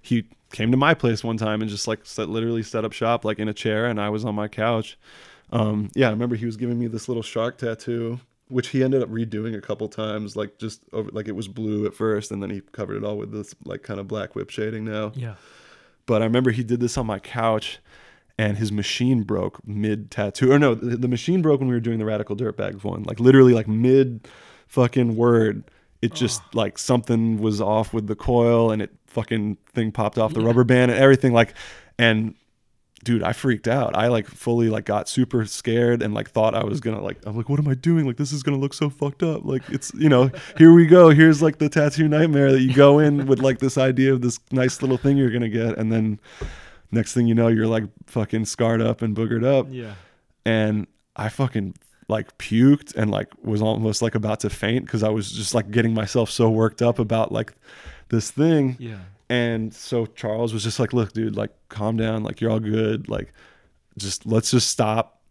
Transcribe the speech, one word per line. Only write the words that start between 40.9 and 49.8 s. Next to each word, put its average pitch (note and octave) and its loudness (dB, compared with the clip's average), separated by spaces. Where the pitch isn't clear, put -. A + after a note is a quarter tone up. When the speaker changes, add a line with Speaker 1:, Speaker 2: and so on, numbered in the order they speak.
Speaker 1:
Here's, D#3 8
like, D#3 0
the D3+ 0
tattoo D3+ 2
nightmare D3 4
that C3+ 6
you C3 2
go C#3+ 8
in C#3+ 2
with, C3 2
like, C3 0
this C3+ -2
idea C3 2
of B2 2
this A#2+ -2
nice B2+ 0
little C3 0
thing C#3 2
you're C3 2
gonna A#2 -2
get. A2+ -2
And A2 -2
then A2 -2
next A2 -2
thing A#2+ 2
you A2+ 2
know, A#2 2
you're, A2 2
like, A2+ -2
fucking A2 -4
scarred A2+ -2
up A2+ -2
and A2 -2
boogered A2+ -2
up. C3+ 2
Speaker 2:
Yeah. A2+ -14